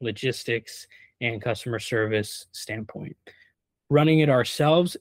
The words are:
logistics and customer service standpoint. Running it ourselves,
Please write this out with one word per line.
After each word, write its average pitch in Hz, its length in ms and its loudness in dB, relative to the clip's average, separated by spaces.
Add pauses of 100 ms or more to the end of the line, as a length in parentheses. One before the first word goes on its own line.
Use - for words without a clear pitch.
logistics 117 840 -6 (360)
and 113 200 -4
customer 117 380 -4
service 110 720 -2
standpoint. - 640 -12 (720)
Running 156 300 6
it 151 100 6
ourselves, 151 720 2